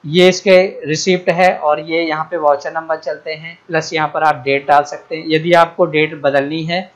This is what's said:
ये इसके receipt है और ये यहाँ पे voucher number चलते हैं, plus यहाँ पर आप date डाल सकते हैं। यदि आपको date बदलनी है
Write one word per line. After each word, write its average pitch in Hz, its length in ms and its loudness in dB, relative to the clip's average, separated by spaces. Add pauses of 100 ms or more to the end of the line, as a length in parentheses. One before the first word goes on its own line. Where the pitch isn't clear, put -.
ये 175 260 4
इसके 185 280 4 (280)
receipt 180 460 -2
है 180 280 2
और 151 220 0
ये 165 200 -4
यहाँ 156 240 -4
पे 175 120 -8
voucher 147 360 0
number 160 240 -6
चलते 156 360 -10
हैं, 165 240 -16 (100)
plus 165 260 -4
यहाँ 156 160 -2
पर 156 140 -6
आप 147 220 -2
date 139 220 -2
डाल 147 180 4
सकते - 300 -12
हैं। 160 140 -12
यदि 160 260 2
आपको 170 320 4
date 156 340 -2
बदलनी 143 440 0
है 175 160 -4 (140)